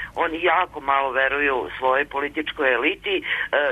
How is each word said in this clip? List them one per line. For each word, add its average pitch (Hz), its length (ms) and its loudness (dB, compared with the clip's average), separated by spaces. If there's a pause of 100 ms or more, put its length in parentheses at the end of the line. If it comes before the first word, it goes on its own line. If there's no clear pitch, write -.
(140)
oni 165 280 -2
jako 175 380 2
malo 139 300 2
veruju 135 580 0 (100)
svojoj 131 260 2
političkoj 143 720 -2
eliti. 190 420 -2
E, - 60 -2 (500)